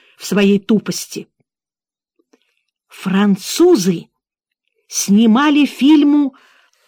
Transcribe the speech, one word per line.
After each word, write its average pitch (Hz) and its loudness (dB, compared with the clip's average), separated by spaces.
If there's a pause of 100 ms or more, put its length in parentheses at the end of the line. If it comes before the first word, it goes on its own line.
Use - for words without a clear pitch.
(160)
в - -20
своей 202 0
тупости. - -6 (1600)
«Французы 196 0 (800)
снимали 240 0
фильму 294 0 (540)